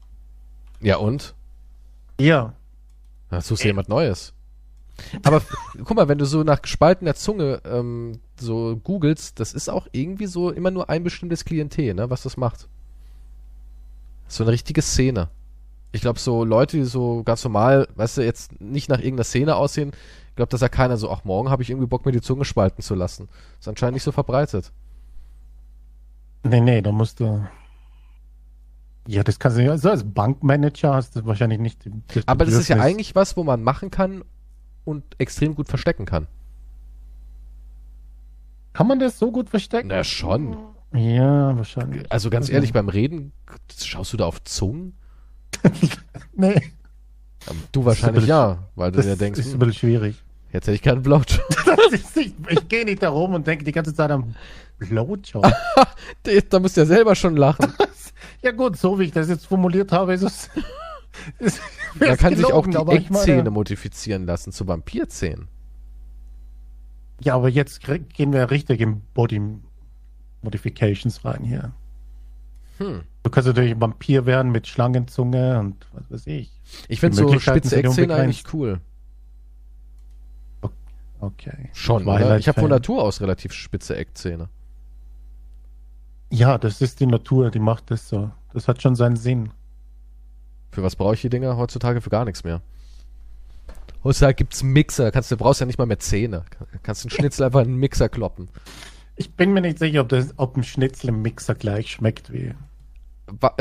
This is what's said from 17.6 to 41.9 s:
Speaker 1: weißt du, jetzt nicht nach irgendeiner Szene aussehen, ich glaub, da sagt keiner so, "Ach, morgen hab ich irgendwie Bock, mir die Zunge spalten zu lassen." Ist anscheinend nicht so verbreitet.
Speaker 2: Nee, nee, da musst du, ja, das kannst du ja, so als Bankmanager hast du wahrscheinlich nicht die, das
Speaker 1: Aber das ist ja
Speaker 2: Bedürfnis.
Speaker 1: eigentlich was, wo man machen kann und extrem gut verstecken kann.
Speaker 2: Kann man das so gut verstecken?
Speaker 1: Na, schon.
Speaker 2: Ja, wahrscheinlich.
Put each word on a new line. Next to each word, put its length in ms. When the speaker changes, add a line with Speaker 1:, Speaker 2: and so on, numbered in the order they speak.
Speaker 1:
weißt 220
du, 60
jetzt 380
nicht 280
nach 100
irgendeiner 260
Szene 300
aussehen, 360
ich 80
glaub, 120
da 80
sagt 180
keiner 220
so, 140
"Ach, 140
morgen 240
hab 100
ich 100
irgendwie 180
Bock, 180
mir 80
die 80
Zunge 240
spalten 360
zu 140
lassen." 320
Ist 80
anscheinend 280
nicht 80
so 100
verbreitet. 580
Speaker 2:
Nee, 180
nee, 200
da 100
musst 280
du, 280
ja, 160
das 160
kannst 180
du 60
ja, 140
so 120
als 140
Bankmanager 880
hast 220
du 100
wahrscheinlich 340
nicht 260
die, 60
das 180
Speaker 1:
Aber 200
das 120
ist 100
ja 100
Speaker 2:
Bedürfnis. 80
Speaker 1:
eigentlich 300
was, 220
wo 60
man 200
machen 280
kann 320
und 180
extrem 360
gut 120
verstecken 380
kann. 220
Speaker 2:
Kann 140
man 120
das 200
so 120
gut 180
verstecken? 400
Speaker 1:
Na, 140
schon. 540
Speaker 2:
Ja, 640
wahrscheinlich. 540